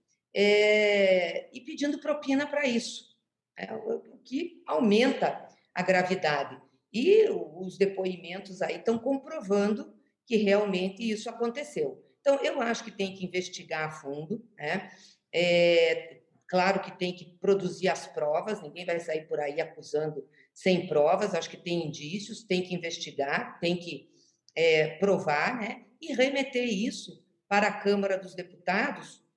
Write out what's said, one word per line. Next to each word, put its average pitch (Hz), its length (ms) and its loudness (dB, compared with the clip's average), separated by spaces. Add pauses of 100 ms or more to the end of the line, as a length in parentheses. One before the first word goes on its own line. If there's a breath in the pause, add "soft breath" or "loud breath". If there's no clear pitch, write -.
(340)
é, 208 1200 4
e - 60 -14
pedindo 294 380 -4
propina 285 480 -2
pra 285 200 -2
isso, - 380 -2 (540)
né, - 100 -10 (160)
o, 226 300 -6
o - 40 -20
que - 480 -8
aumenta 208 800 2 (280 soft breath)
a 180 80 -2
gravidade. 156 760 0 (320)
E 392 380 6
o, 170 320 -6
os 180 160 -10
depoimentos 185 840 -8
aí 165 160 -6
tão 233 200 -2
comprovando 220 960 -4 (300 soft breath)
que 233 120 -2
realmente 196 640 0
isso 220 260 -4
aconteceu. 233 760 -6 (180 soft breath)
Então, 277 220 2
eu 294 200 -2
acho 233 220 -2
que 214 60 -12
tem 190 240 -6
que 185 120 -6
investigar 165 640 -6
a - 20 -8
fundo, 156 560 -8 (100)
né? 160 340 -4 (440 loud breath)
É, 170 880 4 (260)
claro 185 320 2
que - 160 -10
tem 180 160 -2
que - 260 -18
produzir 180 500 0
as - 180 -2
provas, 160 560 -2
ninguém 160 240 -12
vai 170 140 -2
sair 156 260 -6
por 151 140 -2
aí 147 200 -2
acusando 151 640 -4 (280 soft breath)
sem 180 320 2
provas, 180 480 4
acho 165 160 -4
que 151 60 -14
tem 170 320 -4
indícios, 180 560 -8
tem 180 180 0
que 180 120 -6
investigar, 156 840 -4
tem 175 180 0
que, 170 340 -12 (440 soft breath)
é, 156 440 4
provar, 180 640 2
né? 226 240 -8 (160)
E 311 140 -8
remeter 262 500 0
isso - 580 -4 (260)
para 208 180 2
a 196 140 -4
Câmara 196 360 0
dos 185 180 -12
Deputados, 185 880 -4 (160)